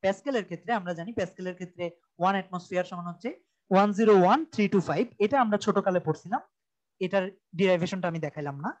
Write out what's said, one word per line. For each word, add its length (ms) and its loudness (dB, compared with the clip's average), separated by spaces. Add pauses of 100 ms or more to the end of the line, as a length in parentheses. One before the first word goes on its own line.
প্যাসকেলের 460 -2
ক্ষেত্রে 300 -8
আমরা 200 -8
জানি 180 -10
প্যাসকেলের 420 -8
ক্ষেত্রে 260 -10 (340)
ওয়ান 180 2
অ্যাটমসফিয়ার 540 -6
সমান 200 -10
হচ্ছে 180 -10 (420)
ওয়ান 260 6
জিরো 240 6
ওয়ান 180 6 (140)
থ্রি 200 2
টু 60 4 (100)
ফাইভ। 160 0 (200)
এটা 180 0
আমরা 220 0
ছোটকালে 420 0
পড়ছিলাম, 340 -4 (640)
এটার 200 0 (320)
ডেরিভেশনটা 540 0
আমি 160 -6
দেখাইলাম 280 -8 (100)
না। 40 -4 (100)